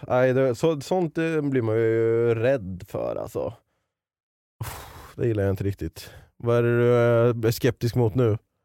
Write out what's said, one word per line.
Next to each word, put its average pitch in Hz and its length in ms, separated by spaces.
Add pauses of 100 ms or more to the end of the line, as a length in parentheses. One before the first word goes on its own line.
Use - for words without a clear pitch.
nej, 127 260
det, 131 220
så, 160 260
sånt, 180 360
eh, 160 240
blir 135 200
man 110 140
ju 113 600
rädd 110 520
för, 58 280
alltså. 62 380 (1120)
Uff, - 240 (280)
det 127 120
gillar 104 160
jag 98 60
inte 98 140
riktigt. - 460 (280)
Vad 120 200
är 120 60
det 120 140
du, 120 160 (500)
eh, 110 40
är 117 40
skeptisk - 440
mot 120 200
nu? 117 220 (260)